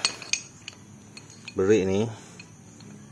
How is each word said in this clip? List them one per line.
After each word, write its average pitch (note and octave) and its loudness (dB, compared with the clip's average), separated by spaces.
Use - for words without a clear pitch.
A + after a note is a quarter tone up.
berik F#2+ 8
ni. G2 6